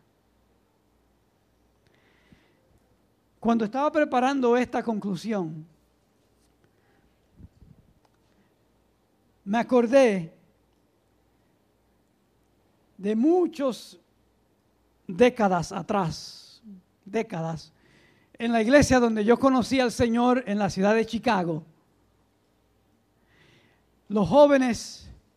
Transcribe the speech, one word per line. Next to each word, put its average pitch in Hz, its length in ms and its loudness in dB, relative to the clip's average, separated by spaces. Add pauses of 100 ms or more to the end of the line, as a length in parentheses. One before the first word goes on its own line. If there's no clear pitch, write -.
(3500)
Cuando 226 260 0
estaba 269 280 -2
preparando 262 640 0
esta 247 260 -4
conclusión, 190 840 -6 (3750)
me 208 140 -2
acordé 233 760 2 (2750)
de 202 160 -4
muchas 285 840 -2 (1080)
décadas 196 640 0
atrás, - 880 -8 (420)
décadas, 175 680 -8 (680)
en 233 140 -4
la 226 80 0
iglesia 254 400 4
donde 220 240 0
yo 233 140 4
conocí 262 420 2
al 240 120 0
Señor 247 540 0
en 202 120 -4
la 196 120 0
ciudad 202 240 0
de 220 120 0
Chicago. 185 580 -4 (2500)
Los 202 200 0
jóvenes 269 840 2 (260)